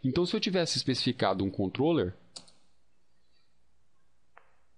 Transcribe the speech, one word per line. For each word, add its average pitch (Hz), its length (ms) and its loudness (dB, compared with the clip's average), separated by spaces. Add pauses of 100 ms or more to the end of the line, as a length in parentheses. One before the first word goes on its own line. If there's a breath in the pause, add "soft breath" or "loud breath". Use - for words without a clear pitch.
Então, 139 220 2
se 175 100 -2
eu 214 60 0
tivesse 180 380 0
especificado 104 640 0
um 98 60 0
controller, 107 680 0 (2500)